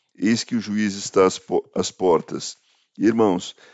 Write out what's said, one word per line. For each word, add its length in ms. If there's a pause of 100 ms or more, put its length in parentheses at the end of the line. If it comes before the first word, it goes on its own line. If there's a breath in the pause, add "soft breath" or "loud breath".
(140)
Eis 280
que 140
o 40
juiz 340
está 320
às 120
po-, 260 (100)
às 160
portas. 640 (400)
Irmãos, 600 (180 soft breath)